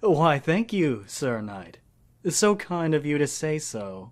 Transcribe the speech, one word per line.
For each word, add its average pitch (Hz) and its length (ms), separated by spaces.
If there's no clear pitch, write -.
Why, 160 360
thank 180 340
you, 147 360
Sir 120 340
Knight. 101 380
So 208 260
kind 170 380
of 147 120
you 147 120
to 143 80
say 156 320
so. 101 540